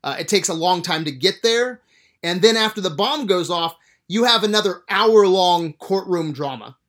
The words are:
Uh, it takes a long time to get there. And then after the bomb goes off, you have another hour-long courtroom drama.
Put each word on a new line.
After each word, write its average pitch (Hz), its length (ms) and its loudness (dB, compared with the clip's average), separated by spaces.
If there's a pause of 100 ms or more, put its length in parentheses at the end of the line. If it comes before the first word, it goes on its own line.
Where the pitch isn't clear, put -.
Uh, 135 140 -6
it - 120 -8
takes - 200 0
a 170 60 -4
long 175 260 0
time 160 240 -4
to 151 60 -6
get 156 320 -2
there. 240 380 0 (420)
And 175 180 -2
then 226 160 4
after 214 240 -2
the 185 80 -2
bomb 233 380 -2
goes 175 240 0
off, 170 240 -4 (320)
you 220 160 0
have 233 200 2
another 208 460 -2
hour-long 190 840 4
courtroom 185 580 -4
drama. 127 460 -8 (120)